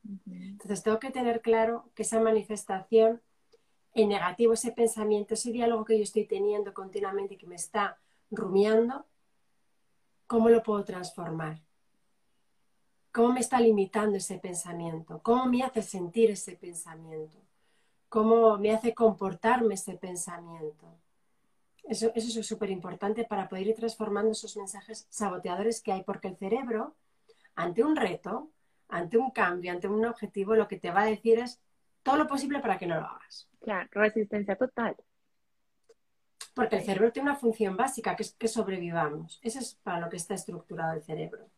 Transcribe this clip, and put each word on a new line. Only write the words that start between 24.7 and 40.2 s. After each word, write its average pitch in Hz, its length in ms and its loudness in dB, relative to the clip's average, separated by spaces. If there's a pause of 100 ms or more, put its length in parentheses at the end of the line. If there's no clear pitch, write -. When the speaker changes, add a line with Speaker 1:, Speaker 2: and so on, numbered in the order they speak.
Speaker 2:
saboteadores 190 720 -2
que 202 100 -2
hay, 190 120 -4
porque 196 240 -6
el 180 80 -10
cerebro, 233 600 -4 (580)
ante 175 280 0
un 302 140 4
reto, 226 540 -4 (380)
ante 175 300 0
un 254 120 2
cambio, 180 420 -2
ante 180 160 -6
un 214 160 0
objetivo, 214 500 -2
lo 208 140 4
que 170 100 -8
te 175 120 -6
va 190 120 4
a 220 40 4
decir 226 320 4
es 240 220 -8 (420)
todo 269 160 4
lo 302 80 4
posible 277 340 -2
para 196 180 0
que 175 80 -8
no 165 100 -2
lo 156 100 -4
hagas. - 420 -18 (120)
Speaker 1:
Claro, 190 320 -4
resistencia 208 640 0
total. 240 400 -2 (1600)
Speaker 2:
Porque 233 220 0
el 190 60 0
Speaker 1:
Sí. - 40 -6
Speaker 2:
cerebro 202 260 2
tiene 277 180 -2
una 277 80 -2
función 220 380 0
básica, 226 400 -2
que 214 60 -8
es - 120 -8
que 226 140 -2
sobrevivamos. 170 920 -4
Eso 233 180 -6
es - 220 -10
para 175 180 -4
lo 170 100 -6
que 180 60 -10
está 180 180 -6